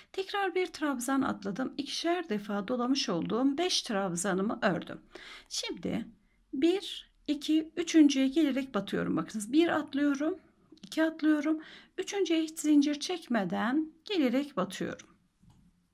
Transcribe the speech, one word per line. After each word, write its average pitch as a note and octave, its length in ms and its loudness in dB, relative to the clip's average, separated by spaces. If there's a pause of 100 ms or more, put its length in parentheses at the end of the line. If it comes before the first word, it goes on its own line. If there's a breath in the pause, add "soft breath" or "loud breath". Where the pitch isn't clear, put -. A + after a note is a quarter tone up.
(120)
Tekrar F#4+ 440 -4
bir F#4 120 0
trabzan C#4 540 -2
atladım. G#3 560 -4
İkişer E4+ 520 -2
defa G3+ 380 -4
dolamış B3 420 0
olduğum G#3+ 480 0
beş F4 240 0
trabzanımı G3 800 -2
ördüm. E3+ 400 -2 (480 loud breath)
Şimdi - 560 -6 (480)
bir, E4+ 580 0 (160)
iki, D#4 500 0
üçüncüye C#4+ 500 6
gelerek C4+ 460 0
batıyorum. F#3+ 440 0
Bakınız, G#3 340 -4
bir E4 160 6
atlıyorum, D4 720 0 (440)
iki - 200 -2
atlıyorum. D#4 580 2 (360 loud breath)
Üçüncüye F4+ 460 0
hiç - 160 -8
zincir D4 400 4
çekmeden A#3 920 -2 (140)
gelerek C#4+ 520 0
batıyorum. - 500 -6 (880)